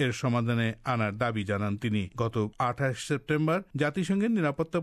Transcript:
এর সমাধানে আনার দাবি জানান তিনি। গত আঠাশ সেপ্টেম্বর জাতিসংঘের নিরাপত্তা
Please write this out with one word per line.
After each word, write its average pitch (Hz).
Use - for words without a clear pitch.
এর 127
সমাধানে 120
আনার 107
দাবি 110
জানান 101
তিনি। 107
গত 113
আঠাশ 131
সেপ্টেম্বর 156
জাতিসংঘের 196
নিরাপত্তা 160